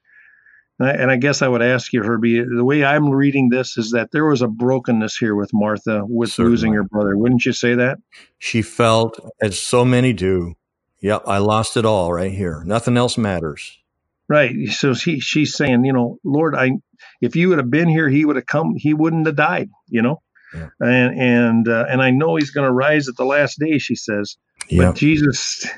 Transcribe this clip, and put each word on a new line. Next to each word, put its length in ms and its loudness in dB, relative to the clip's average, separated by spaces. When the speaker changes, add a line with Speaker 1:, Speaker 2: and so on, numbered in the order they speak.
Speaker 1:
and 80 0
I, 40 2
and 180 0
I 60 2
guess 260 0
I 60 2
would 160 0
ask 280 0
you, 120 0
Herbie, 400 0
the 200 -2
way 220 2
I'm 240 2
reading 400 2
this 280 -2
is 140 -4
that 200 -2
there 140 0
was 180 2
a 40 2
brokenness 680 -2
here 160 -2
with 180 -2
Martha, 540 -2
with 280 -4
Speaker 2:
Certainly. 180 2
Speaker 1:
losing 220 2
her 100 0
brother. 340 -2
Wouldn't 280 2
you 80 0
say 200 0
that? 240 0
Speaker 2:
She 240 -2
felt, 580 2
as 160 0
so 260 2
many 300 2
do, 400 -2
"Yep, 260 -2
I 140 0
lost 380 0
it 80 2
all 280 2
right 180 -2
here. 320 -6
Nothing 320 -2
else 220 0
matters." 640 -6
Speaker 1:
Right. 420 0
So 240 0
she, 260 -2
she's 360 -2
saying, 280 2
you 100 0
know, 300 -2
"Lord, 300 0
I, 200 0
if 140 0
you 140 2
would 80 2
have 140 -2
been 180 2
here, 180 2
he 180 2
would 100 2
have 100 -4
come, 300 -2
he 180 0
wouldn't 320 0
have 100 -2
died," 360 -2
you 160 -2
know? 180 -2
Speaker 2:
Yeah. 160 -14
Speaker 1:
And, 400 0
and, 480 2
uh, 220 0
"and 140 0
I 80 4
know 240 2
he's 160 -4
gonna 200 0
rise 380 0
at 80 -10
the 80 -4
last 340 0
day," 200 0
she 160 -6
says. 420 -6
Speaker 2:
Yeah. 200 4
Speaker 1:
But 80 -2
Jesus, 680 0